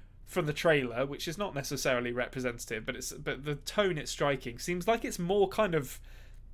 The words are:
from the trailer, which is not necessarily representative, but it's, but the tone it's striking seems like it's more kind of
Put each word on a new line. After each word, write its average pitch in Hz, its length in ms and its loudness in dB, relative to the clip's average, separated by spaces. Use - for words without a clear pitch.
from 175 200 0
the 147 80 0
trailer, 131 520 4
which 143 220 -6
is 156 100 -4
not 196 160 -2
necessarily 127 580 0
representative, 120 760 -2
but 127 100 -4
it's, - 160 -8
but 139 320 -6
the 147 120 -2
tone 185 420 0
it's - 140 -6
striking 135 480 0
seems 175 280 -2
like 175 160 4
it's 247 160 -4
more 190 300 4
kind 190 260 2
of 143 240 0